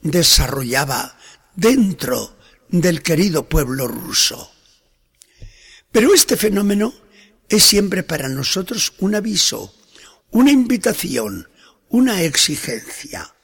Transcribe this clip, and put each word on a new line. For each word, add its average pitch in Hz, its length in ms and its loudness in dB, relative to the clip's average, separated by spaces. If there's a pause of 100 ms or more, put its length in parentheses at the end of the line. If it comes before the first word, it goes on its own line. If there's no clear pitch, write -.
desarrollaba 139 1120 0 (380)
dentro 180 800 0 (320)
del 175 320 0
querido 165 480 0
pueblo 135 380 0
ruso. - 640 -4 (1400)
Pero 240 200 4
este 302 240 2
fenómeno 202 560 0 (560)
es 214 140 4
siempre 202 400 2
para 139 260 -6
nosotros 165 720 -4
un 196 160 -2
aviso, 196 580 -4 (600)
una 254 180 6
invitación, 190 1000 0 (420)
una 233 320 2
exigencia. - 1200 -6